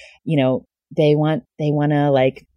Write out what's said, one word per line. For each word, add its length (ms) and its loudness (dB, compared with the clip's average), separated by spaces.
you 140 -2
know, 280 0
they 200 2
want, 280 -2
they 120 -2
wanna, 400 0
like, 460 0